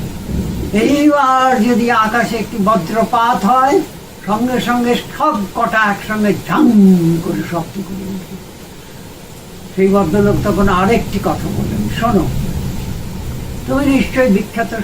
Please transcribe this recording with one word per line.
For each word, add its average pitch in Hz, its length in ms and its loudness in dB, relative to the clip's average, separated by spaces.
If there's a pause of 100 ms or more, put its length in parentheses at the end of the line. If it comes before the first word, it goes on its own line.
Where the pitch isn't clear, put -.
(800)
এইবার 262 840 4
যদি 233 280 2
আকাশে 220 460 0
একটি 220 280 -6
বজ্রপাত 196 800 0
হয়, 262 360 4 (460)
সঙ্গে 233 340 0
সঙ্গে 240 340 0 (240)
সব 294 220 0 (140)
কটা 226 240 0
একসঙ্গে 208 560 0 (140)
ঝাং 240 220 4 (540)
করে 160 260 -2
শব্দ 165 240 -6
করে 190 340 -10
উঠবে। 185 360 -12 (1300)
সেই 190 120 4
ভদ্রলোক 202 560 2
তখন 202 240 2
আরেকটি 196 500 0
কথা - 300 -2 (100)
বললেন, - 300 -2 (120)
"শোনো, 175 280 2 (1400)
তুমি 269 200 0
নিশ্চয়ই 262 420 2
বিখ্যাত 214 560 0